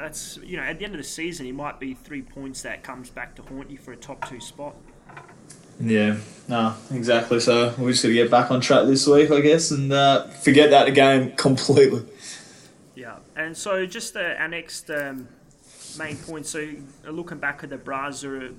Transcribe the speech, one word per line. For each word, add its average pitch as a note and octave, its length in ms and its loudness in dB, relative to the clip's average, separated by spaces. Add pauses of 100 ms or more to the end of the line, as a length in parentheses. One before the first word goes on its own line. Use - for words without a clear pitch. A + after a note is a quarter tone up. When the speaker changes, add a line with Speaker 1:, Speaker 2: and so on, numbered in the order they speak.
Speaker 1:
that's, - 360 -14
you F3+ 200 -14
know, C#3 60 -8
at D#3+ 160 -8
the G3+ 60 -10
end G#3 80 -12
of D#3 60 -12
the C3+ 80 -12
season, D#3+ 400 -10
it B2+ 60 -10
might C#3+ 260 -10
be C3 160 -10
three C#3+ 260 -14
points C3+ 400 -16
that A#2+ 220 -12
comes B2+ 260 -16
back - 260 -14
to A#2 60 -20
haunt C#3 280 -16
you C#3 80 -18
for B2+ 140 -20
a A2+ 60 -18
top - 320 -14
two B2 100 -16
spot. - 360 -18 (1080)
Speaker 2:
Yeah, G#2+ 360 2 (300)
no, A2+ 280 -2 (160)
exactly. A#2 480 0
So A#2+ 400 2
we B2+ 120 0
just A#2+ 120 0
gotta A2+ 100 4
get A#2 160 4
back B2 220 4
on B2+ 100 2
track - 240 2
this C3+ 220 2
week, D3+ 240 6
I C#3+ 100 4
guess, D#3 300 4
and, C#3 200 -2
uh, C#3 360 4
forget C#3+ 420 6
that C3+ 240 6
game C3+ 420 4
completely. C3+ 680 4 (920)
Speaker 1:
Yeah, A#2 200 -18 (200)
and D#3+ 220 -6
so F#3+ 300 -2
just, A3 280 -12
uh, F3 220 -4
our D#3 100 -4
next, - 440 -12
um, C#3 360 -8 (680)
main D3+ 200 -10
point, D#3 280 -12
so, D#3 240 -8 (360)
uh, D#3 40 -16
looking E3+ 300 -12
back C#3+ 240 -6
at C#3 80 -16
the C3+ 80 -10
Braza, C3+ 800 -10